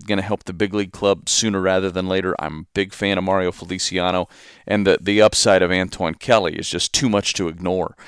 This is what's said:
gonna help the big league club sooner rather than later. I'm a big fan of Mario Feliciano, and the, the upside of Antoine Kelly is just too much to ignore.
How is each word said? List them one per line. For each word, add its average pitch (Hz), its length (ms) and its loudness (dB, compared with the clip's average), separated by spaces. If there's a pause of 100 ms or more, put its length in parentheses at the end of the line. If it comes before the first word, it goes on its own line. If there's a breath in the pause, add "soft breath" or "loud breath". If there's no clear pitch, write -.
gonna 101 160 -2
help 98 220 -6
the 92 100 -10
big 92 220 -4
league 101 160 -4
club 98 360 -2
sooner 104 320 0
rather 95 300 0
than 92 180 -4
later. 92 300 -2
I'm 76 220 -8
a 80 160 -16
big 98 180 -2
fan 98 240 -2
of 90 60 -2
Mario 92 280 0
Feliciano, 92 800 -2 (380 loud breath)
and 104 180 0
the, 95 160 4
the 101 180 2
upside 107 440 6
of 87 80 2
Antoine 92 440 -2
Kelly 101 380 0
is - 160 -8
just - 240 -4
too 131 160 0
much 101 240 0
to 92 140 -4
ignore. 87 480 -4 (120)